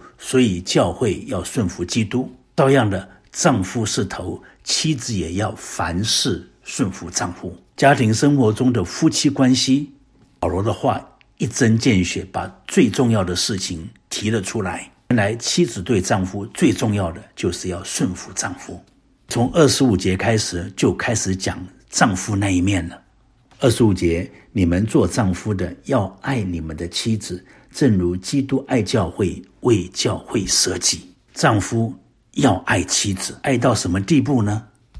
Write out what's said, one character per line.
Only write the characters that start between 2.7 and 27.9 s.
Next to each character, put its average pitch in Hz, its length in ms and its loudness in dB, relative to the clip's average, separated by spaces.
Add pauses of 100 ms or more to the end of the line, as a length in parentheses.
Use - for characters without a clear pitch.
的， 92 180 -6 (220)
丈 120 320 2
夫 110 240 -4
是 117 180 -2
头， - 380 -8 (220)
妻 - 280 0
子 120 220 -4
也 85 200 -4
要 104 220 -2
凡 85 460 -4
事 - 480 -2 (120)
顺 - 280 -2
服 85 200 -12
丈 92 240 -4
夫。 90 200 -12 (220)
家 139 180 6
庭 110 200 2
生 143 220 4
活 117 160 4
中 127 200 2
的 110 120 0
夫 156 260 0
妻 151 180 0
关 131 260 4
系， 135 360 0 (480)
保 85 100 -2
罗 87 140 0
的 107 100 0
话 117 340 -2 (300)
一 160 100 -2
针 113 300 4
见 107 260 4
血， - 300 -4
把 - 160 -6 (180)
最 147 220 4
重 123 220 2
要 107 120 2
的 87 140 -2
事 98 220 -2
情 80 280 -8 (220)
提 104 220 -4
了 113 100 0
出 104 220 -4
来。 90 280 -8 (200)
原 123 60 4
来 101 200 2
妻 - 300 2
子 - 160 -8
对 98 180 2
丈 92 240 0
夫 101 220 -6
最 - 260 2
重 107 220 0
要 90 180 -2
的 80 100 -14 (140)
就 92 160 -2
是 - 160 -8
要 87 160 -8
顺 95 300 -4
服 - 200 -14
丈 95 200 -6
夫。 - 260 -14 (480)
从 233 240 0
二 160 160 6
十 127 160 2
五 113 120 4
节 92 200 0
开 110 200 0
始， 90 400 -6
就 104 160 2
开 120 220 -4
始 98 220 -2
讲 90 280 -8 (240)
丈 113 260 2
夫 104 200 -4
那 101 160 0
一 90 100 2
面 92 280 0
了。 - 120 -14 (600)
二 131 100 6
十 117 140 4
五 104 100 4
节， 85 340 0 (220)
你 92 140 0
们 87 200 2
做 113 220 2
丈 92 260 0
夫 104 220 -4
的 87 200 -4 (100)
要 123 200 0 (160)
爱 127 220 -4
你 87 180 -6
们 78 160 -8
的 85 120 -8
妻 110 280 -2
子， 90 280 -10 (280)
正 120 240 4